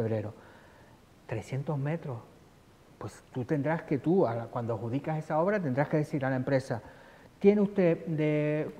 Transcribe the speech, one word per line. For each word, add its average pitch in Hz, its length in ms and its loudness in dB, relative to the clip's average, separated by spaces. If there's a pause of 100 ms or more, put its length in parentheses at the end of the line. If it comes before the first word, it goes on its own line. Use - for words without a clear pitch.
febrero. 110 340 -2 (920)
Trescientos 135 520 -4
metros, 147 400 -4 (800)
pues - 240 -12 (100)
tú 127 120 -4
tendrás 156 380 0
que, 143 160 0
tú, 165 280 4
a 113 80 0
la, 117 100 -6
cuando 117 300 -4
adjudicas 131 440 -4
esa 156 220 -2
obra, 202 180 2
tendrás 143 300 0
que 165 80 0
decir 147 280 0
a 131 60 0
la 131 60 0
empresa, 131 460 0 (560)
"Tiene 208 240 6
usted 180 440 2
de, 151 720 0